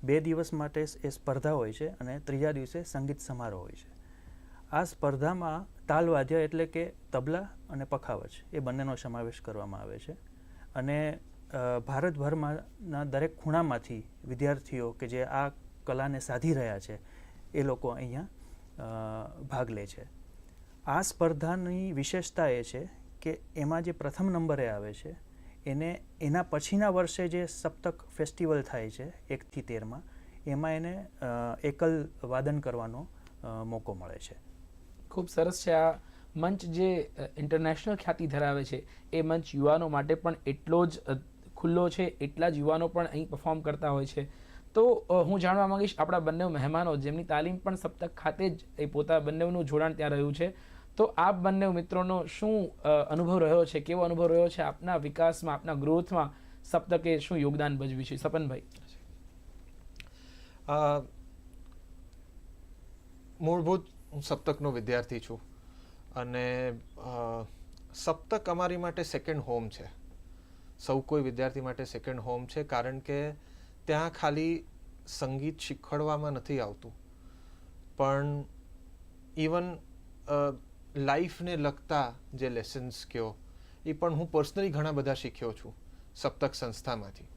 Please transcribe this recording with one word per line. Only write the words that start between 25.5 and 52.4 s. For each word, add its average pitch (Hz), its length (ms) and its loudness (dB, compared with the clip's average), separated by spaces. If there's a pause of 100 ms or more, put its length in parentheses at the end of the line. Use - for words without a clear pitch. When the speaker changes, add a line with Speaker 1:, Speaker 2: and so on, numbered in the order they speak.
Speaker 1:
એને 156 340 -2 (200)
એના 156 220 4
પછીના 202 460 2
વર્ષે 180 400 2
જે 175 180 0
સપ્તક - 560 -4 (140)
ફેસ્ટિવલ 151 460 2
થાય 110 280 -4
છે - 380 -12
એકથી 135 340 -6
તેરમાં, 117 400 -6 (440)
એમાં 151 260 0
એને, 175 340 -4 (160)
અ, 135 40 -4 (380)
એકલ 156 440 2 (140)
વાદન 131 360 0
કરવાનો, 120 500 -6 (360)
અ, - 20 -8 (180)
મોકો 113 300 -6
મળે 87 240 -12
છે. - 180 -16 (760)
Speaker 2:
ખૂબ 180 180 -2
સરસ 170 380 2
છે. 175 60 6
આ 165 260 6 (380)
મંચ 180 280 2
જે, 175 540 2
અ, 139 100 -6 (100)
ઇન્ટરનેશનલ 160 580 2
ખ્યાતિ 170 300 -2
ધરાવે 143 380 2
છે 135 220 -6 (260)
એ 160 100 2
મંચ 160 320 0
યુવાનો 151 340 6
માટે 147 260 4
પણ 165 200 0 (120)
એટલો 160 400 4
જ, 160 120 -2
અ, - 160 -2 (420)
ખુલ્લો 170 320 4
છે, 180 160 0
એટલા 160 440 0
જ 151 100 2
યુવાનો 160 300 4
પણ 170 180 2
અહીં 156 220 -4
પરફોર્મ 160 320 -2
કરતા 151 300 0
હોય 139 160 2
છે. 143 220 -4 (460)
તો, 233 180 10
અ, 180 300 6
હું 185 180 4
જાણવા 190 260 6
માંગીશ 196 320 2
આપણા 175 200 4
બંને 160 280 2
મહેમાનો 156 500 2
જેમની 147 280 -2
તાલીમ 156 320 2
પણ 190 180 -2
સપ્તક 165 400 -6
ખાતે 180 360 0
જ, 165 140 -8 (140)
એ 151 80 0
પોતા 147 320 4
બંનેનું 165 460 2
જોડાણ 151 280 2
ત્યાં 151 180 0
રહ્યું 143 240 2
છે, 175 400 -4 (220)
તો 214 80 6
આપ 196 300 6
બંને 190 340 4
મિત્રોનો 180 580 2
શું, 214 560 0